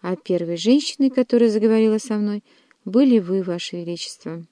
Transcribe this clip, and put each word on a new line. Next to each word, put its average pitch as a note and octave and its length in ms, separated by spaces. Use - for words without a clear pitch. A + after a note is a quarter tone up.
а F3+ 140
первой E3+ 400
женщиной, C4 540
которая A#3+ 400
заговорила A3 480
со G#3+ 180
мной, G#3 260
были A#3+ 340
вы, F#3 240
Ваше F3 380
Величество. E3 720